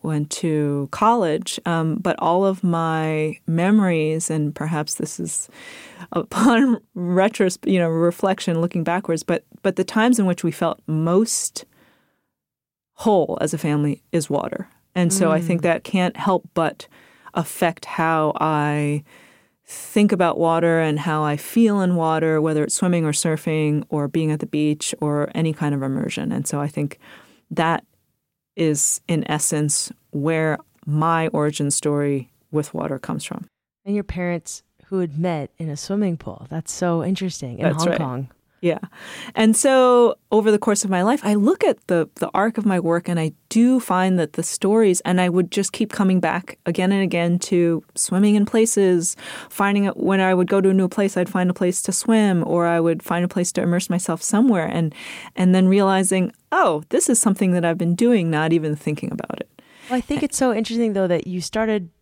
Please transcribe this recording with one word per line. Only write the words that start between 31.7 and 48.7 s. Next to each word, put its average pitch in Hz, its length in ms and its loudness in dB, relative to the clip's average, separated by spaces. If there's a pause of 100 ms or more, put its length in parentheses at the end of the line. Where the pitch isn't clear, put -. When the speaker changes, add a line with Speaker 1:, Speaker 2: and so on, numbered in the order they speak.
Speaker 1:
story 143 600 -2 (200)
with 151 240 -4
water 139 240 -6
comes 147 260 -8
from. - 220 -12 (380)
Speaker 2:
And 196 100 -4
your 202 100 -2
parents 175 580 -8 (240)
who 190 120 -4
had 160 200 -4
met 165 380 -4
in 160 120 -8
a 143 80 -8
swimming 196 400 -2
pool. - 340 -14
That's 160 220 -8
so 170 320 -2
interesting 175 540 -4
in - 60 -4
Speaker 1:
That's 160 200 0
Speaker 2:
Hong 175 60 2
Speaker 1:
right. - 80 0
Speaker 2:
Kong. 131 320 -4 (320)
Speaker 1:
Yeah. 170 180 0 (540)
And 220 220 4
so 247 600 6 (140)
over 214 200 4
the 208 80 4
course 208 260 0
of 190 60 -2
my 180 100 2
life, 233 240 2
I 208 80 2
look 226 320 2
at - 220 0
the, 170 300 0
the - 180 -4
arc 226 240 0
of 208 80 0
my 190 120 2
work 170 300 0
and 175 100 0
I 156 140 -2 (160)
do 240 320 4
find 185 380 2
that 156 160 -2
the 165 80 -4
stories, 202 580 2
and 180 180 0
I 180 120 2
would 180 200 0
just 196 220 -2
keep 226 200 -4
coming 190 280 2
back - 460 -4
again 185 260 0
and 196 100 2
again 175 360 0
to 170 440 0 (120)
swimming 208 400 2
in 208 100 4
places, 196 720 2 (320)